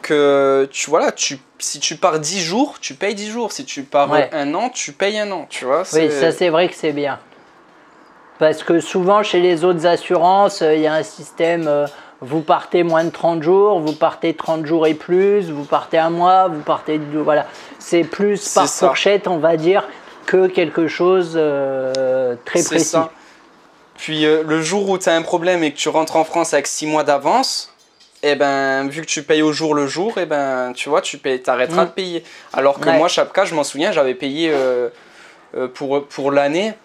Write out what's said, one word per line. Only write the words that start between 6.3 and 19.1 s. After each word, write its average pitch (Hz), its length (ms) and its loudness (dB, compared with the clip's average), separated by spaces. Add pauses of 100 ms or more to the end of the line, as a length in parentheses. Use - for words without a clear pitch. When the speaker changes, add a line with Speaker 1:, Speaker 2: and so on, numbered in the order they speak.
Speaker 2:
c'est 180 180 0
vrai 170 180 2
que - 80 -6
c'est 156 160 -4
bien. 143 280 -6 (1200)
Parce 156 260 2
que 170 160 2
souvent, 190 420 2
chez 196 200 0
les 175 240 2
autres 175 200 2
assurances, 180 760 2
euh, 156 140 4
il 156 60 0
y 156 60 2
a 151 60 0
un 156 100 0
système, 165 640 -4
euh, 147 180 2 (360)
vous 143 200 -4
partez 170 420 0
moins 165 200 2
de 170 60 -2
trente 165 340 -2
jours, 196 360 4
vous 151 140 -2
partez 160 400 -2
trente 160 320 -4
jours 160 220 2
et 160 60 2
plus, 185 580 0
vous 143 140 -8
partez 156 320 -2
un 160 120 2
mois, 185 380 4
vous 156 140 -4
partez 156 360 -2
deux, 151 220 -6
voilà. 147 260 2 (340)
C'est 170 240 0
plus 196 340 0
Speaker 1:
C'est - 240 -2
Speaker 2:
par - 80 2
Speaker 1:
ça. - 180 0
Speaker 2:
fourchette, 196 400 2